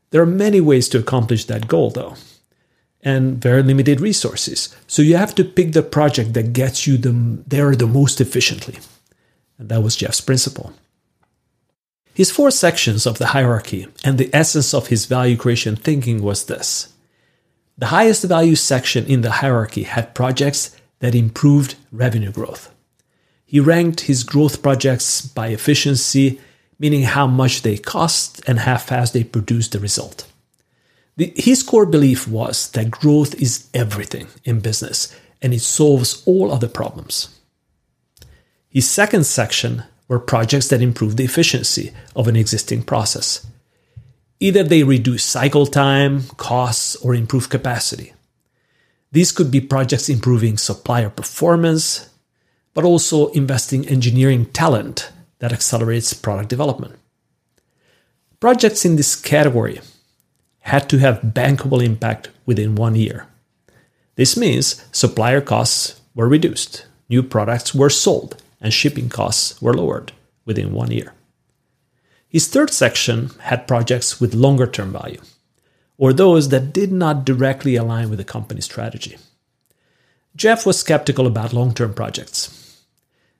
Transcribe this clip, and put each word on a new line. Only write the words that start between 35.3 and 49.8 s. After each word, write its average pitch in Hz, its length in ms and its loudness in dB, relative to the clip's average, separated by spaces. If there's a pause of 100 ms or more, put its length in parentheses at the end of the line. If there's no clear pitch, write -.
and 123 100 0
it 117 80 -2
solves 143 640 2
all 185 260 2
other 120 160 -2
problems. - 680 -10 (1300)
His 131 220 0
second 202 380 2
section 120 560 -4 (240)
were 123 100 -2
projects 120 520 0
that 123 120 2
improved 113 360 0
the 131 60 0
efficiency - 680 -2 (240)
of 113 120 0
an 117 80 4
existing 113 460 -2
process. - 640 -4 (920)
Either 190 240 4
they 160 180 6
reduce 127 420 2
cycle 139 440 2
time, 139 560 2 (140)
costs, 123 580 -4
or 123 180 -2
improve 120 340 -2
capacity. - 680 -6 (960)
These 170 200 4
could 147 200 0
be 175 100 4
projects 135 480 -2